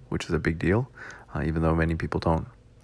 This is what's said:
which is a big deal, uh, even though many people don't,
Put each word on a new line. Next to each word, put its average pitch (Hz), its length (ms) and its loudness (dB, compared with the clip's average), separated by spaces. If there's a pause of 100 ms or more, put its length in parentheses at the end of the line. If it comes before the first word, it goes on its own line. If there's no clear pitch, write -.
which - 200 -4
is - 40 -4
a 80 80 2
big 82 180 0
deal, 101 320 2 (460)
uh, 73 80 -2
even 80 180 0
though 80 140 4
many 82 180 2
people - 280 -2
don't, 80 260 2 (360)